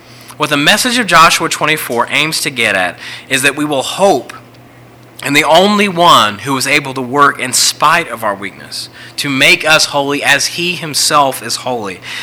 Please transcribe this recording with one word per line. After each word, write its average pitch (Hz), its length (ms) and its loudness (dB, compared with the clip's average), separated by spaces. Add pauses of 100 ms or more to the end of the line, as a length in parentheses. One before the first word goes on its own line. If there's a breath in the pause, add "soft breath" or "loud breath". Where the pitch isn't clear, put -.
(360 loud breath)
What 147 140 -4
the 147 80 0
message 208 400 0
of 233 80 0
Joshua 170 420 4
twenty-four 151 600 -2
aims 151 320 -2
to 156 80 -4
get 117 240 0
at 90 240 -2 (320 loud breath)
is 131 120 0
that 139 140 0
we 151 80 -2
will 143 180 0
hope - 520 0 (880)
and 139 140 -2
the 151 80 4
only 202 440 4
one 143 520 4
who 135 140 -4
was 127 120 -4
able 139 280 -2
to 135 60 -4
work 135 380 2
in 123 140 -6
spite 160 560 2
of 113 160 -8
our 101 100 0
weakness, 90 540 -12 (280 loud breath)
to 143 140 -4
make 147 340 2
us 156 220 2
holy 143 340 -2
as 135 260 2
he 175 280 -6
himself 143 680 0
is 117 140 -6
holy, 104 440 -6 (220 loud breath)